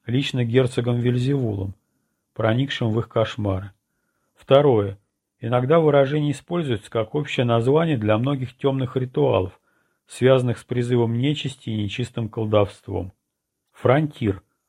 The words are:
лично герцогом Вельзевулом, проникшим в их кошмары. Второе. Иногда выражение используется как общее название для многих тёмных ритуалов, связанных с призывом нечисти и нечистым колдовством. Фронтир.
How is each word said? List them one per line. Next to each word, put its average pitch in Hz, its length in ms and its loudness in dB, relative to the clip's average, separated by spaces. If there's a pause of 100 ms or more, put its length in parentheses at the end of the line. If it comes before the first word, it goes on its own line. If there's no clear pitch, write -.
лично 127 380 -2
герцогом 120 560 0
Вельзевулом, 123 760 -2 (580)
проникшим 117 580 0
в 110 80 0
их 110 100 -4
кошмары. 101 640 -2 (640)
Второе. 120 640 2 (420)
Иногда 127 400 2
выражение 147 520 2
используется - 580 -4
как 110 240 -4
общее 139 320 -2
название 131 520 2
для 107 200 2
многих 127 400 -4
тёмных 135 380 -2
ритуалов, 127 640 -2 (480)
связанных 123 500 2
с - 60 -20
призывом 120 540 0
нечисти 139 520 -4
и 107 140 -4
нечистым 110 460 -6
колдовством. 104 840 -2 (580)
Фронтир. 123 720 0 (280)